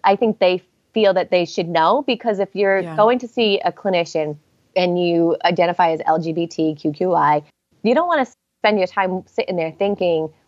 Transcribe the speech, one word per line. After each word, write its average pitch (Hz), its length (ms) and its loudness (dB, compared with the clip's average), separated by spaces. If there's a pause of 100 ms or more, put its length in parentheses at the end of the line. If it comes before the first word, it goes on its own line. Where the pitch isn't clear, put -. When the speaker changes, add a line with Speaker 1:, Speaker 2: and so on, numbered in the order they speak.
Speaker 1:
I 196 100 4
think 214 240 -2
they 180 240 2 (300)
feel 208 220 2
that 185 180 -2
they 180 120 2
should 170 240 -6
know, 175 380 2
because 226 320 -2
if 196 160 -4
you're 196 240 0
Speaker 2:
Yeah. 170 160 -6
Speaker 1:
going 226 240 4
to 247 80 -10
see 214 380 0
a 175 80 -2
clinician 165 640 -2 (400)
and 180 280 0
you 170 400 2
identify 175 460 2
as 160 160 -4
L 165 140 2
G 160 120 -6
B 170 140 -2
T 160 300 -4
Q 151 160 -4
Q 180 220 -2
I, 151 280 2 (400)
you 226 140 2
don't 339 100 2
wanna 311 200 0 (340)
spend 214 180 2
your 185 80 0
time 185 400 -4
sitting - 300 -4
there 160 160 -4
thinking, 175 560 -2 (200)